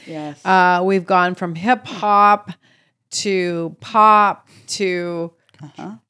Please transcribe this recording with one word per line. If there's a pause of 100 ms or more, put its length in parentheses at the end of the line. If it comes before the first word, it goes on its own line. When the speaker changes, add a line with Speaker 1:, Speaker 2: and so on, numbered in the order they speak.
Speaker 1:
Yes.
Speaker 2:
Uh,
we've
gone
from
hip
hop (600)
to
pop (200)
to, (300)
Speaker 1:
Uh-huh. (180)